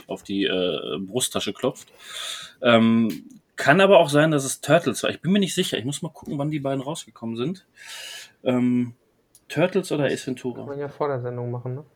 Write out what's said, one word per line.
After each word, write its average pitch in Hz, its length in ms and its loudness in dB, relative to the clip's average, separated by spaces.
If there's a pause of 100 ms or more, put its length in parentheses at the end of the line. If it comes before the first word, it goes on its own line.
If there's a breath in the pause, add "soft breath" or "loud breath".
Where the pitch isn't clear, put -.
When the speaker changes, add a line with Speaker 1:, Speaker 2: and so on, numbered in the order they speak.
Speaker 1:
auf 92 160 -8
die, 98 220 -2
äh, 90 520 -2
Brusttasche 101 540 -4
klopft. - 380 -6 (720 loud breath)
Ähm, 113 640 4 (320)
kann 156 240 4
aber 196 180 8
auch 160 100 4
sein, 147 220 4
dass 139 140 0
es - 160 -6
Turtles 147 420 2
war. - 60 0
Ich 110 100 -6
bin 170 140 0
mir 208 60 4
nicht 185 160 0
sicher. 185 220 -2
Ich 107 60 -4
muss 143 180 -6
mal 160 120 -8
gucken, - 240 -8
wann 143 140 -2
die 151 80 -4
beiden 135 220 -2
rausgekommen 123 540 -8
sind. 151 300 -6 (800 loud breath)
Ähm, 123 480 2 (560)
Turtles 185 420 0
oder 147 140 0
Ace - 200 -2
Ventura? 127 340 -6
Speaker 2:
Kann 117 80 -10
man 143 120 -10
ja 147 80 -6
vor 143 220 -4
der 135 100 -2
Sendung 123 320 -6
machen, 123 240 -6
ne? - 80 -12 (120)